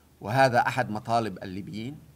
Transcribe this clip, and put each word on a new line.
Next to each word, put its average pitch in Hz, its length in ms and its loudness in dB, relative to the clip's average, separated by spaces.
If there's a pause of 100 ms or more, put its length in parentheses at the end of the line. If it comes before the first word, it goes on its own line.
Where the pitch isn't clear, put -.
(220)
وهذا 120 380 4
أحد 127 300 0
مطالب 107 540 -2
الليبيين. 101 560 -10 (160)